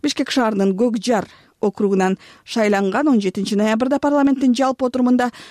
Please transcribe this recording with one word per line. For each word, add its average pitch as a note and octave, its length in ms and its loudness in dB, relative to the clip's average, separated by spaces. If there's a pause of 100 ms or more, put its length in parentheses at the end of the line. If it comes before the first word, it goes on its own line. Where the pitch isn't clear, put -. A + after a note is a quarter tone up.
Бишкек C#4+ 280 -4
шаарынын G3+ 460 0
Көк A3+ 240 0
Жар A3 320 -2 (280)
округунан F#3+ 560 0 (260)
шайланган. G#3 640 0
Он B3 120 4
жетинчи G3 340 -4
ноябрда A3 440 0
парламенттин C#4 560 2
жалпы C4 320 -2
отурумунда B3 440 0 (200)